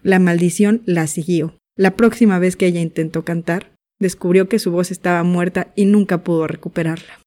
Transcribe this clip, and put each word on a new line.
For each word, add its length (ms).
La 160
maldición 680
la 200
siguió. 520
La 200
próxima 440
vez 160
que 100
ella 160
intentó 420
cantar, 520
descubrió 500
que 100
su 120
voz 200
estaba 320
muerta 520
y 100
nunca 380
pudo 240
recuperarla. 800